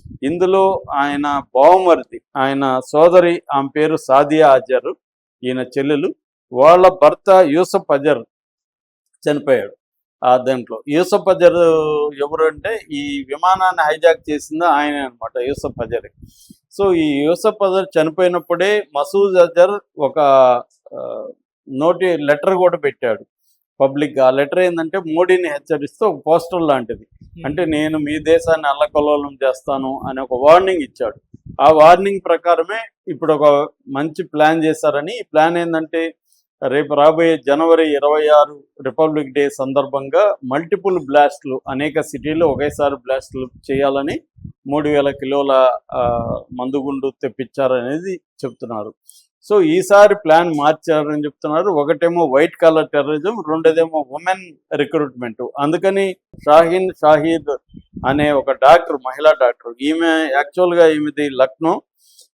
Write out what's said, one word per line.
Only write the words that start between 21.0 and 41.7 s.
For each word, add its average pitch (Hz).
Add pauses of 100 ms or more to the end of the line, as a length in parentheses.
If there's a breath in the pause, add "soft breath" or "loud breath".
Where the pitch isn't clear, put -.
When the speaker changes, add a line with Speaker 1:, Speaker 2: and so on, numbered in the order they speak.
Speaker 1:
నోటి 170
లెటర్ 147
కూడా 180
పెట్టాడు 135 (560)
పబ్లిక్గా. 135
ఆ 127
లెటర్ 143
ఏంటంటే, 175
మోడీని 180
హెచ్చరిస్తూ 147
ఒక 139
పోస్టర్ 165
లాంటిది, 127 (180)
Speaker 2:
Hmm. 165
Speaker 1:
అంటే, 151
"నేను 156
మీ 151
దేశాన్ని 160
అల్లకల్లోలం 147
చేస్తాను" 131
అని 131
ఒక 135
వార్నింగ్ 170
ఇచ్చాడు. 120 (400)
ఆ 147
వార్నింగ్ 180
ప్రకారమే 175
ఇప్పుడు 151
ఒక 147 (200)
మంచి 156
ప్లాన్ 156
చేశారని. 156
ఈ -
ప్లాన్ 165
ఏంటంటే, 165 (520)
రేపు 143
రాబోయే 156
జనవరి 156
ఇరవై 147
ఆరు 147 (220)
రిపబ్లిక్ 151
డే 143
సందర్భంగా 135 (100)
మల్టిపుల్ 175
బ్లాస్ట్లు, 139
అనేక 147